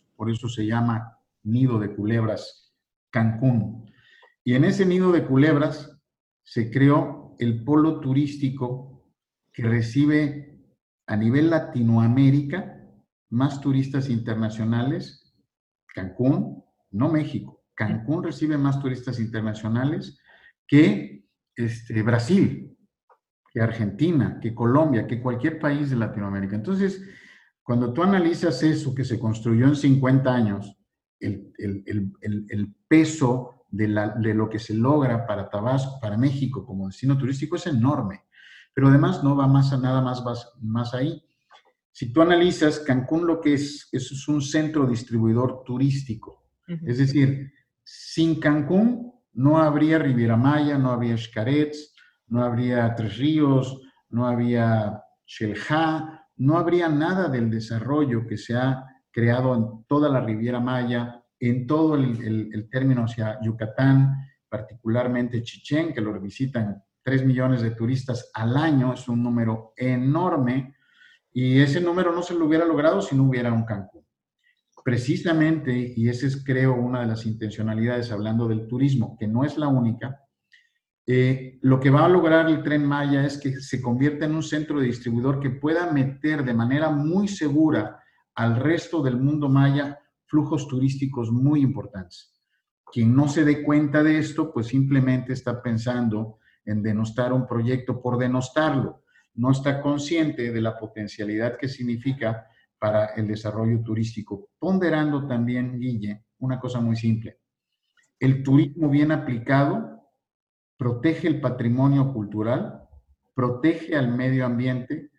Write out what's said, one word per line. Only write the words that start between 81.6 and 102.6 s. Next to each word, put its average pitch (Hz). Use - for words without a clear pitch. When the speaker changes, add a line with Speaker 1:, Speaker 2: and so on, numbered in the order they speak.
Speaker 1:
lo 131
que 139
va 147
a 175
lograr 160
el 143
Tren 147
Maya 143
es 139
que 135
se -
convierta 143
en 151
un 160
centro 151
de 131
distribuidor 120
que 135
pueda 165
meter 147
de 123
manera 131
muy 156
segura 147
al 117
resto 156
del 127
mundo 143
maya 139
flujos 151
turísticos 131
muy 139
importantes. 101
Quien 117
no 147
se 156
dé 147
cuenta 147
de 156
esto, 156
pues 117
simplemente 131
está 120
pensando 113
en 107
denostar 110
un 127
proyecto 120
por 120
denostarlo. 127
No 120
está 135
consciente 143
de 113
la 110
potencialidad 107
que 135
significa 120